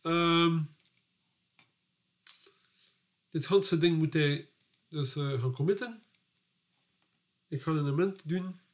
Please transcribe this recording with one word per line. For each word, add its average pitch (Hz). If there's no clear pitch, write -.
Ehm, 170
dit 156
ganse 190
ding 165
moet 156
hij 143
dus, 143
eh, 139
gaan 127
committen. 202
Ik 139
ga 160
een 147
amend 180
doen. 185